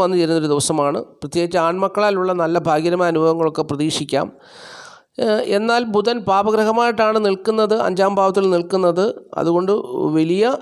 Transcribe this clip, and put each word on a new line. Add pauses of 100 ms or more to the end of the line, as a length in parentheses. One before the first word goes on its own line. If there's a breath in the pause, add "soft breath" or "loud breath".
വന്നു
ചേരുന്നൊരു
ദിവസമാണ്. (220)
പ്രത്യേകിച്ച്
ആൺമക്കളാലുള്ള (100)
നല്ല (100)
ഭാഗ്യകരമായ
അനുഭവങ്ങളൊക്കെ
പ്രതീക്ഷിക്കാം. (960 loud breath)
ഏഹ്, (140)
എന്നാൽ (120)
ബുധൻ (120)
പാപഗ്രഹമായിട്ടാണ്
നിൽക്കുന്നത്, (120)
അഞ്ചാം
ഭാവത്തിൽ
നിൽക്കുന്നത്. (360)
അതുകൊണ്ട് (440)
വലിയ (180)